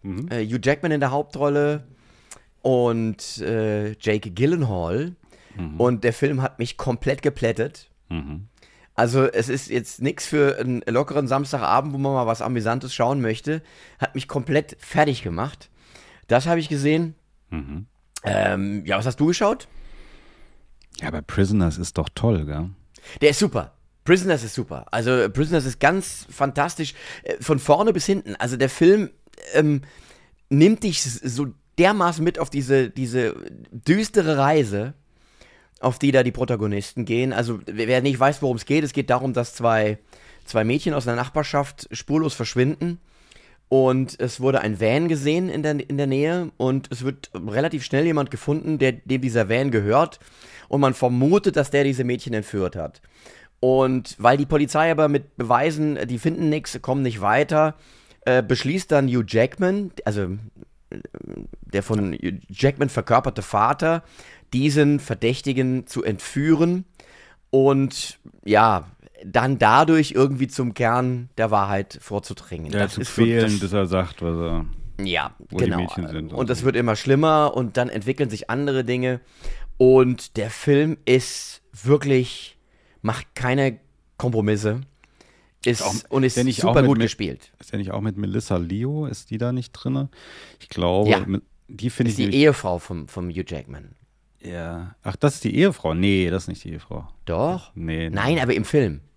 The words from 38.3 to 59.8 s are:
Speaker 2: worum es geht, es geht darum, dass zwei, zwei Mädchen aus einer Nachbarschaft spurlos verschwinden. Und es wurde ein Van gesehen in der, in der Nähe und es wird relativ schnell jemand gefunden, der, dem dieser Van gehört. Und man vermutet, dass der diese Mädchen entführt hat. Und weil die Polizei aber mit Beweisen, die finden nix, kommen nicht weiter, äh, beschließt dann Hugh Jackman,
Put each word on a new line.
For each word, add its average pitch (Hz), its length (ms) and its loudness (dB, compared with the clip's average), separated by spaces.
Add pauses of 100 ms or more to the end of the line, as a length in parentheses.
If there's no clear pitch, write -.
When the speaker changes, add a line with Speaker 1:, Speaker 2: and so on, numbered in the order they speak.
Speaker 2:
worum 127 140 -2
es 110 100 -10
geht, 151 180 2
es 135 80 -6
geht 139 180 -4
darum, 127 220 0
dass 120 220 -4
zwei, 110 440 0 (460)
zwei 110 200 0
Mädchen 147 300 0
aus 123 140 -2
einer 117 80 0
Nachbarschaft 139 760 -4
spurlos 151 440 -2
verschwinden. 147 640 0 (680)
Und 131 520 2
es - 200 -4
wurde 131 200 2
ein 107 200 -4
Van 135 280 2
gesehen 160 400 0
in 156 140 -6
der, 147 260 -2
in 139 80 -4
der 143 100 0
Nähe 160 520 -2
und 131 340 -2
es 123 120 -10
wird 135 300 -8
relativ 127 500 -4
schnell 143 200 0
jemand 156 260 0
gefunden, 151 480 -2
der, 135 140 4
dem 127 300 -2
dieser 113 260 0
Van 127 220 2
gehört. 113 500 2 (480)
Und 139 140 0
man 131 100 4
vermutet, 131 640 2
dass 139 140 0
der 143 140 2
diese 135 200 0
Mädchen 123 300 -4
entführt 101 420 -4
hat. 80 240 -10 (600)
Und 131 580 2
weil 120 180 6
die 143 100 0
Polizei 151 440 2
aber 151 180 4
mit 143 280 -2
Beweisen, 147 720 0
die 120 120 -4
finden 160 320 0
nix, 151 320 -6
kommen 135 200 -2
nicht 113 200 -4
weiter, 151 540 2 (500)
äh, 127 160 4
beschließt 131 500 -2
dann 139 160 4
Hugh 120 180 2
Jackman, 180 640 0 (140)